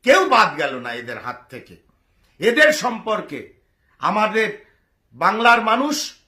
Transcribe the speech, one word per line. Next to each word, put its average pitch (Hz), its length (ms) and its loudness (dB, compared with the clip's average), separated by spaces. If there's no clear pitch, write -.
কেউ 320 260 4
বাদ 202 280 2
গেল 139 180 -4
না 120 180 -10
এদের 120 260 -12
হাত 123 300 -14
থেকে। 110 280 -20
এদের 269 320 4
সম্পর্কে 214 800 -6
আমাদের 208 680 -2
বাংলার 220 480 2
মানুষ 247 520 -2